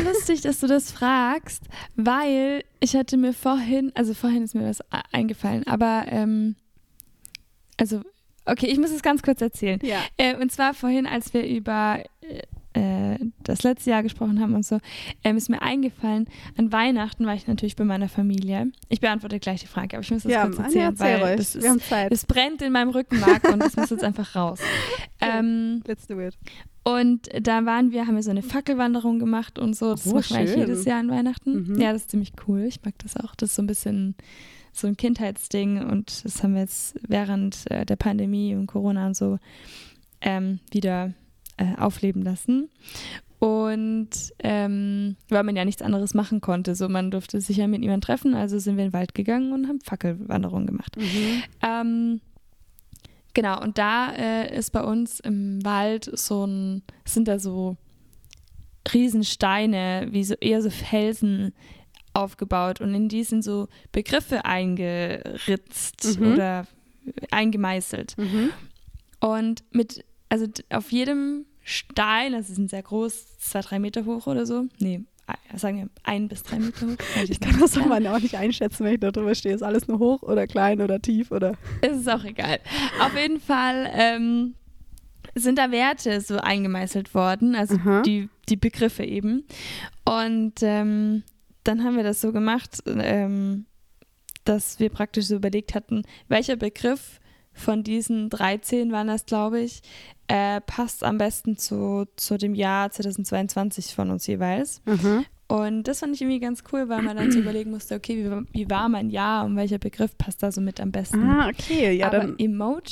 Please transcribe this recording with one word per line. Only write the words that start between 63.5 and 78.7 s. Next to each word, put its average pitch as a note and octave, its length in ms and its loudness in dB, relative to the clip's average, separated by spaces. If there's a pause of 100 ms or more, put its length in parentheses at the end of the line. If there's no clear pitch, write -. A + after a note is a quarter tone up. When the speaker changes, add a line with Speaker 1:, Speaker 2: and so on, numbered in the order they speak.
Speaker 1:
Begriffe C4 520 -2
eingeritzt F#3 1800 -2
Speaker 2:
Mhm. A3 120 6
Speaker 1:
oder F#3 340 0 (640)
eingemeißelt. G3+ 840 0
Speaker 2:
Mhm. G#3 340 0 (720)
Speaker 1:
Und A3 520 -2
mit, A#3 320 -2 (240)
also A3 180 0
d-, - 240 -8
auf - 220 -4
jedem C#4+ 520 0 (180)
Stein, A3 720 0
also G#3+ 140 -4
sie F#3+ 60 -10
sind F#3+ 160 0
sehr G3 120 -6
groß, A3 560 -6
zwei, - 220 -4
drei G3 180 -4
Meter G#3 280 -2
hoch A#3 220 -4
oder A#3+ 180 0
so. A#3+ 200 -2 (120)
Nee, F#3 240 -2 (240)
a-, - 320 -10
sagen G3+ 200 -2
wir G3 100 -8 (160)
ein G#3 240 -2
bis G3+ 160 -14
drei A#3 140 -6
Meter A#3 280 -4
hoch. A#3+ 100 -2 (200)
Weiß G3+ 80 0
Speaker 2:
Ich F#3 60 -2
Speaker 1:
jetzt - 120 -4
Speaker 2:
kann - 100 4
Speaker 1:
nicht. B3+ 100 8
Speaker 2:
das - 140 8
auch C4+ 60 4
Speaker 1:
Ja. C#4 60 6
Speaker 2:
mal A3 180 4
auch G#3+ 140 2
nicht A#3 160 0
einschätzen, G#3+ 480 0